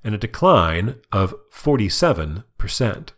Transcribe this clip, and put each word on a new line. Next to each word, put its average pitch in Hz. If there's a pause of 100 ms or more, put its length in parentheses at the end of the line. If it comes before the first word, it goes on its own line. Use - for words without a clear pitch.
and 107
a 104
decline 110 (160)
of 95 (160)
forty-seven 104 (120)
percent. -